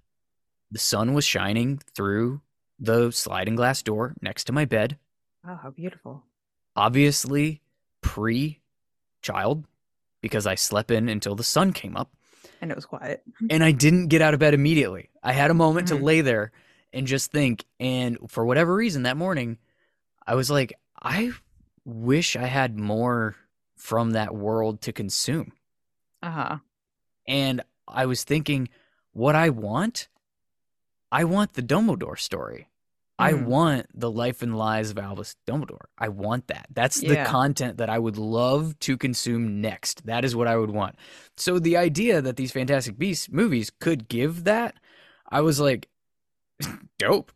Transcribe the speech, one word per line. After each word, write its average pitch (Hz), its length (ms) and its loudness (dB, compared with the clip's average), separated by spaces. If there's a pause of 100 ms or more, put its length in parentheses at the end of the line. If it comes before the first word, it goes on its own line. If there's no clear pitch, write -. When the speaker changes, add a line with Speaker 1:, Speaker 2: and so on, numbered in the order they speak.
(720)
Speaker 1:
the 107 80 -10
sun 113 360 0
was 147 100 2
shining 117 540 0 (180)
through 110 460 0 (360)
the 117 320 2
sliding 98 460 -4
glass 123 260 0
door 113 380 -2
next - 240 -8
to 120 80 -6
my 147 140 0
bed. 117 320 0 (460)
Speaker 2:
Oh, 180 160 -14
how 135 120 -14
beautiful. 143 500 -14 (540)
Speaker 1:
Obviously 143 840 2 (420)
pre-child, 117 1600 -4 (560)
because 107 260 -2
I 95 80 0
slept 104 360 -2
in 117 180 2
until 104 260 -4
the 110 100 -6
sun 185 280 2
came 87 240 -10
up. - 140 -8 (500)
Speaker 2:
And 165 100 -8
it - 60 -8
was - 100 -14
quiet. - 360 -12 (280)
Speaker 1:
And 160 120 4
I 160 100 6
didn't 156 360 4
get 160 140 6
out 156 120 4
of 139 60 2
bed 151 140 6
immediately. 143 560 2 (120)
I 127 100 0
had 143 180 4
a 165 40 6
moment 165 340 4
Speaker 2:
Mm-hmm. 151 100 2
Speaker 1:
to 135 60 -2
lay 160 160 6
there 113 320 0 (400)
and 131 140 -4
just 131 260 -2
think. 131 320 0 (160)
And 127 360 -2 (120)
for 117 180 -2
whatever 165 280 2
reason 196 280 0
that 127 140 0
morning, 147 420 -4 (680)
I 110 80 0
was 131 160 0
like, 139 220 2 (300)
"I 226 300 -2 (520)
wish 123 520 0
I 120 100 -4
had 127 320 0
more 110 580 0 (400)
from 113 360 0
that 110 220 -2
world 110 480 -2
to 120 100 -8
consume." - 600 -4 (720)
Speaker 2:
Uh-huh. 160 360 -6 (680)
Speaker 1:
And 135 320 0 (260)
I 131 200 -2
was 127 180 -2
thinking, 143 460 0 (420)
what 131 220 2
I 165 160 4
want, 120 580 -4 (1040)
I 143 120 2
want 190 280 0
the 123 100 -4
Dumbledore 147 560 0
story. 60 500 -10 (500)
I 135 140 4
Speaker 2:
Mm. 143 120 0
Speaker 1:
want 139 500 2
the 117 160 -4
life 120 320 -2
and 117 160 -2
lies 110 320 0
of 101 80 -8
Albus 98 380 -10 (100)
Dumbledore. - 400 -8 (100)
I 113 120 -4
want 104 400 -6
that. 67 240 -10
That's 123 280 0
the 147 140 2
Speaker 2:
Yeah. 139 120 2
Speaker 1:
content 127 500 0
that 113 120 -2
I 110 100 -2
would 113 180 -2
love 127 640 0
to 135 160 -2
consume 117 640 -2
next. - 460 -6
That 120 180 -2
is 123 100 0
what 117 140 0
I 113 80 2
would 110 140 0
want. 104 260 -4 (400)
So 180 240 0
the 170 160 4
idea 175 460 2
that 131 140 -4
these 131 140 -6
Fantastic 127 480 -2
Beasts 165 320 -4
movies 127 400 0
could 147 380 -2
give 160 360 -2
that, 220 300 0 (560)
I 143 120 2
was 151 180 2
like, 139 280 2 (680)
<laughs> - 400 -12
"Dope. - 380 2